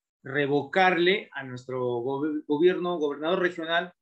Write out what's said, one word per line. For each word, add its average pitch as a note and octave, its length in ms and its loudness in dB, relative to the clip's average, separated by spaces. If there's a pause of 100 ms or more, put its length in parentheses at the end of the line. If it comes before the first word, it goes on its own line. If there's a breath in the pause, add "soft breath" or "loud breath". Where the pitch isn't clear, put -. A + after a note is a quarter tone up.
(240)
revocarle E3 1120 2
a C#3 100 -10
nuestro B2+ 580 -4
gobe-, C#3+ 460 -4
gobierno, F3 500 2
gobernador D3+ 420 -2
regional, E3+ 640 -2